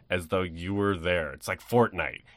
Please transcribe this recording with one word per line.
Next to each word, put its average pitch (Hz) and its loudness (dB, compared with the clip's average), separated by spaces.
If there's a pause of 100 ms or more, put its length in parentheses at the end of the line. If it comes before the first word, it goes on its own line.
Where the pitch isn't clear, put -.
(100)
as 90 -2
though 92 2
you 90 -4
were 101 2
there. 85 0
It's - -10
like 95 -4
Fortnite. 92 0 (160)